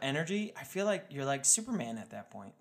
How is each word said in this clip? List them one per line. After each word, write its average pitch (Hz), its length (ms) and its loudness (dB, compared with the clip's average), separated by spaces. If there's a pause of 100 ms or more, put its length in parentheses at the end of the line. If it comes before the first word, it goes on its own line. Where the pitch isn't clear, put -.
energy, 165 520 0
I - 100 -10
feel 196 200 -2
like 202 240 2
you're 139 160 -4
like 139 220 2
Superman 185 500 2
at 107 140 -10
that 104 200 -12
point. 98 300 -12